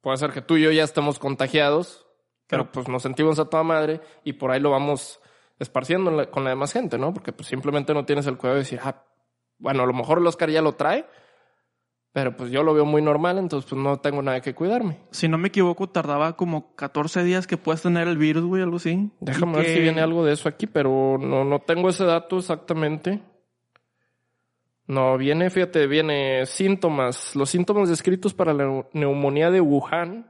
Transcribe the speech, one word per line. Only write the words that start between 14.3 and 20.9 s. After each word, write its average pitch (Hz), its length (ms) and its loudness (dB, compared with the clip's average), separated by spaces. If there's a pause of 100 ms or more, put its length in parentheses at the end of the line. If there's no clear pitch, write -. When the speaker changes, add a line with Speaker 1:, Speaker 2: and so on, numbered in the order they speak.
Speaker 1:
que 131 160 -8
cuidarme". 196 420 -2 (140)
Speaker 2:
Si - 160 -2
no 160 100 0
me 185 100 0
equivoco, 185 400 0
tardaba 156 480 -2
como 165 380 -4
catorce 151 480 -4
días 180 240 0
que 170 120 -4
puedes 160 240 -2
tener 170 260 2
el 165 100 -2
virus, 156 260 2
güey, 185 180 0
algo 175 140 -2
así. 180 440 -2
Speaker 1:
Déjame 165 320 0
Speaker 2:
Y 156 60 0
Speaker 1:
ver 165 80 2
si 165 80 2
Speaker 2:
que 165 60 4
Speaker 1:
viene 160 200 2
algo 165 240 2
de 147 80 4
eso 151 160 -2
aquí, 208 180 -4
pero 135 540 2